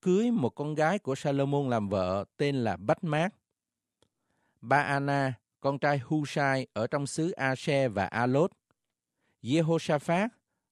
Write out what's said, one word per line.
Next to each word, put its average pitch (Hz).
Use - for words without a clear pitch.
cưới 202
một 151
con 151
gái 160
của 131
Salomon 139
làm 110
vợ, 95
tên 143
là 98
Bách 110
Mát. 160
Ba-ana, 139
con 139
trai 143
Husai, 139
ở 110
trong 143
xứ 160
A-se 135
và 98
A-lốt. 127
Jehoshaphat, 165